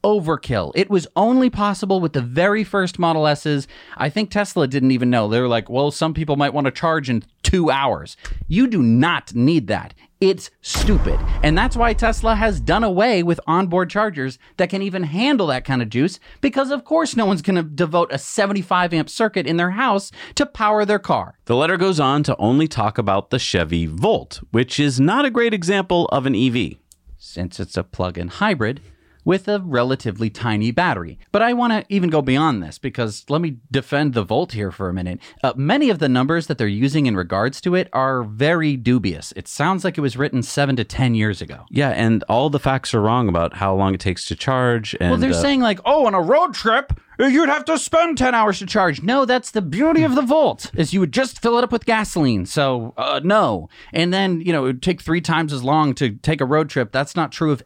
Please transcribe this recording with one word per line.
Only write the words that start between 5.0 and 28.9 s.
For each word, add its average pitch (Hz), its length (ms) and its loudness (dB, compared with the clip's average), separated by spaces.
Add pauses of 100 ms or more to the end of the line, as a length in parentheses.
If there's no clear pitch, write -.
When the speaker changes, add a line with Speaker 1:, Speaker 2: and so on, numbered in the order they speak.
Speaker 1:
know. 117 160 2
They 110 140 2
were 127 80 0
like, 113 200 0
"Well, 135 220 0
some 160 240 -2
people 151 220 -2
might 139 180 0
want 143 120 0
to 127 40 2
charge 160 400 -2
in 113 140 -2 (180)
two 165 300 2
hours." 127 440 -2 (300)
You 240 220 4
do 190 160 2
not 127 500 2
need 127 320 2
that. 98 280 -6 (260)
It's 190 300 2 (120)
stupid. - 560 2 (240)
And 156 160 4
that's 240 180 0
why 233 160 2
Tesla 220 420 0
has 208 240 0
done 156 240 0
away 202 400 2
with 170 240 0
onboard 175 440 0
chargers 160 480 -4 (180)
that 180 140 0
can 190 100 -2
even 190 220 -4
handle 196 460 0
that 127 180 -2
kind 127 160 0
of 113 80 -6
juice, 131 280 0 (220)
because 269 300 0
of 277 140 -4
course 320 300 0
no 226 120 2
one's 185 160 0
gonna 180 200 0
devote 160 500 0
a 139 60 -4
seventy-five 185 760 -2
amp 156 160 0
circuit 208 360 -2
in 165 120 0
their 180 140 0
house 208 400 -2 (220)
to 285 120 0
power 214 400 0
their 202 120 2
car. 131 460 -4
Speaker 2:
The 117 120 2
letter 165 200 2
goes 180 240 2
on 143 220 4
to 139 160 0
only 131 300 2
talk 107 280 -2
about 98 340 0
the 127 80 0
Chevy 82 460 0
Volt, 90 560 -2 (100)
which 120 300 0
is 139 200 2
not 220 260 4
a 262 40 0
great 233 220 2
example 185 540 0
of 135 180 0
an 135 100 2
E 123 140 2
V. 117 300 -2 (400)
Speaker 1:
Since - 420 -10
it's - 160 -8
a 90 80 -4
plug-in 87 440 -6
hybrid, 139 520 -2 (440)